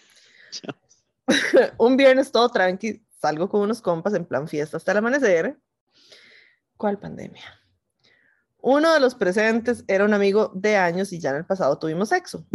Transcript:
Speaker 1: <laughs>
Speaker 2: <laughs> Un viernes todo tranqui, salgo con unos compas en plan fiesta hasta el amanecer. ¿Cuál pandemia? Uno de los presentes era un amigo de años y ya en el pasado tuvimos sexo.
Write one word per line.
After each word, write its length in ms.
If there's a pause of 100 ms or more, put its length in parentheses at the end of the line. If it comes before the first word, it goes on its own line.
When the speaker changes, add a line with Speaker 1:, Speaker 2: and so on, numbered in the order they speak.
(520)
Speaker 1:
<laughs> 240 (500)
Speaker 2:
<laughs> 520
Un 180
viernes 360
todo 160
tranqui, 560 (160)
salgo 280
con 140
unos 180
compas 340
en 100
plan 240
fiesta 280
hasta 160
el 60
amanecer. 600 (1160)
¿Cuál 220
pandemia? 440 (1160)
Uno 320
de 80
los 140
presentes 760
era 160
un 100
amigo 400
de 220
años 360
y 80
ya 100
en 60
el 100
pasado 320
tuvimos 320
sexo. 340 (100)